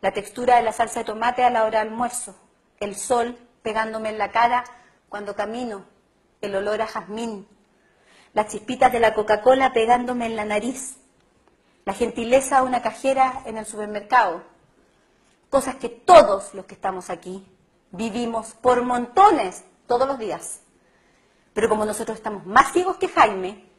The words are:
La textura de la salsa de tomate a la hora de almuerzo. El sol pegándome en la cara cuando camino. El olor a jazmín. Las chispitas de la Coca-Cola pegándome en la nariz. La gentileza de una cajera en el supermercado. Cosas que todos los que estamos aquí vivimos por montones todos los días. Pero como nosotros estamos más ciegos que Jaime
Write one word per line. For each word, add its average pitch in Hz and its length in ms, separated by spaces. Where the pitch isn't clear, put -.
La 196 120
textura 240 440
de 240 60
la 220 100
salsa 226 280
de 226 40
tomate 240 400
a 247 60
la 226 140
hora 220 180
de 214 60
almuerzo. 226 460
El 202 160
sol 240 400
pegándome 220 460
en 214 100
la 202 120
cara 240 340
cuando 202 260
camino. 208 500
El 202 140
olor 208 260
a 220 60
jazmín. 208 600
Las 214 140
chispitas 254 460
de 233 80
la 220 140
Coca-Cola 254 580
pegándome 240 540
en 226 100
la 214 80
nariz. 214 520
La 196 100
gentileza 247 680
de 262 60
una 247 160
cajera 262 640
en 226 100
el 214 100
supermercado. 208 760
Cosas 262 280
que 240 120
todos 233 680
los 190 120
que - 80
estamos 190 360
aquí 185 400
vivimos 226 580
por 247 340
montones 247 840
todos 247 200
los 269 120
días. 190 420
Pero 214 140
como 214 160
nosotros 214 340
estamos 202 260
más 202 280
ciegos 370 260
que 370 100
Jaime 202 580